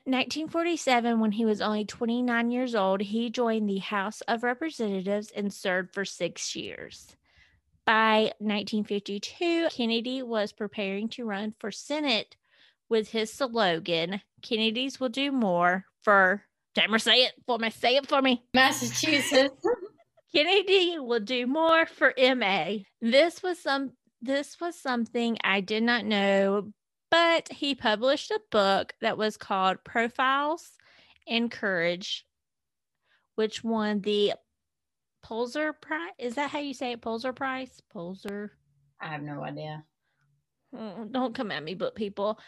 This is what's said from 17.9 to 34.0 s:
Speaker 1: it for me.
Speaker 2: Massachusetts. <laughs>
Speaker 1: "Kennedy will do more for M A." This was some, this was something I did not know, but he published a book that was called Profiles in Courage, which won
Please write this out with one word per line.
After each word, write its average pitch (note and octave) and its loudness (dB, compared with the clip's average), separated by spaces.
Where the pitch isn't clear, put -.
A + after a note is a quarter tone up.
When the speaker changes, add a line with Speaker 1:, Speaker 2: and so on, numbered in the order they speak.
Speaker 1:
it C#4 0
for C#4 2
me. C4 2
Speaker 2:
Massachusetts. C4+ 2
<laughs> B4 4
Speaker 1:
"Kennedy F4+ 4
will A#3+ 0
do B3 -2
more D#4+ 4
for C4+ 2
M C4 4
A." G3 0
This C4+ 4
was F4+ -4
some, C#4 -2
this C#4 -4
was E4+ -6
something A#3 -2
I G3 2
did G#3+ -2
not A#3 2
know, G3 2
but E4 4
he C#4 -4
published A#3 0
a G#4+ -2
book G3 2
that G#3+ -2
was G#3+ -2
called F#3+ 0
Profiles C4+ 0
in A#3 0
Courage, F3+ -4
which A3 -4
won G#3+ 0